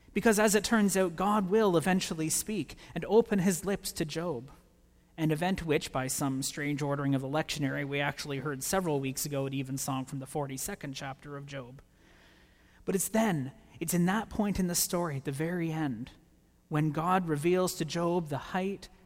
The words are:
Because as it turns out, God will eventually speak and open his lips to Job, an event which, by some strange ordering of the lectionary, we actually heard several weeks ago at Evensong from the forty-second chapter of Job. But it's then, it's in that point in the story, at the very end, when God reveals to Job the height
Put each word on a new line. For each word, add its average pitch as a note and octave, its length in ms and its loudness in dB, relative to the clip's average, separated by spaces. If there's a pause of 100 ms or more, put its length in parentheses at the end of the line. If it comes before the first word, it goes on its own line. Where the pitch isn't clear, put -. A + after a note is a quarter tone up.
(120)
Because G#3+ 280 4
as G#3+ 160 6
it G#3 80 4
turns G3+ 340 4
out, F#3 180 4
God G3 360 2
will G#3 260 6
eventually D#3+ 520 0
speak F#3+ 460 -2 (200)
and E3 100 -6
open A3 340 4
his F3 240 2
lips F#3+ 280 -2
to - 140 0
Job, D3 440 -4 (680)
an D#3+ 120 2
event E3+ 360 0
which, D3 260 0
by C3 160 -2
some C3+ 340 -2
strange C#3+ 400 -4
ordering C#3 320 0
of C3 80 2
the C3+ 60 -4
lectionary, C#3+ 600 -2
we C#3+ 120 -2
actually C#3+ 400 -4
heard C3+ 240 -6
several F3 360 0
weeks C3+ 260 -4
ago C#3+ 200 -2
at C3+ 80 -4
Evensong C3+ 520 -4
from C#3 120 -8
the C3 80 -8
forty-second C#3+ 680 -6
chapter C#3 440 -12
of C#3+ 80 -12
Job. C#3 360 -12 (1040)
But F#3 100 0
it's F#3 140 -2
then, F3 420 0 (280)
it's F3 140 -4
in E3+ 140 4
that G3+ 220 -2
point G3+ 300 -2
in F#3 60 0
the F3 80 -2
story, E3+ 440 0
at C3 80 -8
the D3 60 -2
very E3 400 -2
end, C#3 380 -4 (600)
when D#3 200 2
God E3+ 380 2
reveals F3 480 2
to E3 100 -4
Job E3+ 440 0
the C#3 80 -4
height F#3+ 520 -4 (160)